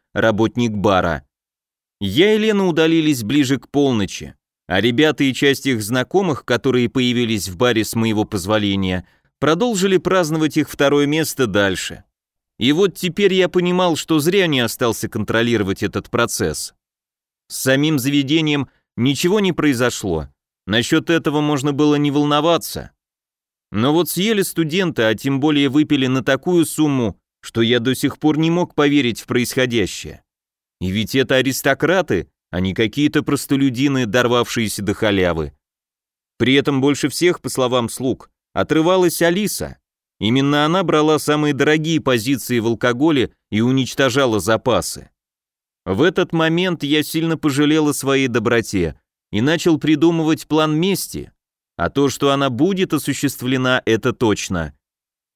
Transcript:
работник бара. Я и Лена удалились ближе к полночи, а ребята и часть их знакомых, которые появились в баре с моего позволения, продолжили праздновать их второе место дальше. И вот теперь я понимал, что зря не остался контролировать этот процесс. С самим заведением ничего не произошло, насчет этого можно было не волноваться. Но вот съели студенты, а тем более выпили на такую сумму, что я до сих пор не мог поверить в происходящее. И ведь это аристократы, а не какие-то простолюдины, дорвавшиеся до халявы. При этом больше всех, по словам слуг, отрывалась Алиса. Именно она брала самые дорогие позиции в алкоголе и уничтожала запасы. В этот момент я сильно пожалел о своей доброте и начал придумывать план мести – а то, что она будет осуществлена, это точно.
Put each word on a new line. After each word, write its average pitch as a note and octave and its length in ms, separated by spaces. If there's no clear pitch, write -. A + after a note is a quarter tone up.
работник A2 580
бара. F2+ 540
Я F3 340
и G#3+ 40
Лена G#3 280
удалились D#3+ 560
ближе C3 360
к - 100
полночи, A2+ 680
а F#2 140
ребята C#3+ 440
и C3 100
часть C#3 320
их A#2 160
знакомых, C3 640
которые B2 420
появились A#2+ 600
в F2+ 80
баре A#2 280
с - 100
моего A2 300
позволения, G2 840
продолжили F#3 600
праздновать D#3+ 580
их D3 140
второе C#3+ 360
место C#3+ 400
дальше. G2 580
И B2+ 140
вот F#3 220
теперь F#3+ 400
я F3+ 160
понимал, F3+ 460
что D#3+ 220
зря F3+ 280
не C#3 140
остался A#2 480
контролировать A2 720
этот G2 260
процесс. A2+ 680
С - 80
самим C#3+ 420
заведением C#3+ 720
ничего C#3+ 440
не F#3+ 120
произошло, A2+ 760
насчет A#2+ 440
этого D#3 320
можно D3 320
было D3 220
не D3 140
волноваться. D3 840
Но A#2 180
вот E3 160
съели G3+ 340
студенты, E3 600
а A2 140
тем C3+ 240
более C#3+ 280
выпили C#3+ 380
на C3 160
такую D#3+ 420
сумму, C3+ 540
что - 200
я A#2 200
до C#3 160
сих - 240
пор D3+ 180
не D#3+ 100
мог E3+ 280
поверить C#3+ 440
в - 60
происходящее. B2 960
И F#2 120
ведь F#3+ 240
это C3+ 180
аристократы, C3+ 960
а F2 80
не F#2 120
какие-то C3 520
простолюдины, C3+ 840
дорвавшиеся A#2 800
до G2 100
халявы. F2 600
При B2 160
этом C#3 260
больше C#3+ 280
всех, E3 320
по C3 80
словам B2 400
слуг, - 420
отрывалась E3 680
Алиса. F3 580
Именно C#3 440
она F3 200
брала D#3 340
самые D3+ 340
дорогие D3+ 480
позиции B2 600
в A2 80
алкоголе B2 640
и G#2+ 100
уничтожала B2+ 760
запасы. G#2 720
В G2 160
этот F3 320
момент E3 520
я D3+ 180
сильно D#3+ 340
пожалел D3 520
о C#3 60
своей C3+ 340
доброте A2 720
и G#2 80
начал D#3+ 400
придумывать D#3+ 680
план D#3 320
мести – F3 540
а E2+ 140
то, C#3 180
что C#3 220
она C#3 200
будет F3 440
осуществлена, B2+ 880
это A2+ 280
точно. F#2 600